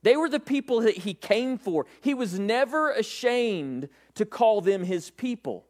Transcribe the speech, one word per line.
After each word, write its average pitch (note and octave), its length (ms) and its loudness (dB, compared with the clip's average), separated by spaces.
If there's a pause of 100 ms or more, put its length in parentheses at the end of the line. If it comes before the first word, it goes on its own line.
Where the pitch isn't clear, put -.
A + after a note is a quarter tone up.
They B3 160 6
were D#4+ 100 2
the C#4 140 0
people C4 400 0
that A3 160 2
he F#3 160 -6
came A#3+ 440 0
for. D#3+ 280 -2 (160)
He C#4+ 120 0
was A3 240 -4
never B3+ 540 0
ashamed G#3 960 -2 (280)
to G#3+ 100 0
call A3 340 4
them F#3+ 240 0
his F3+ 260 -4
people. A3 600 -8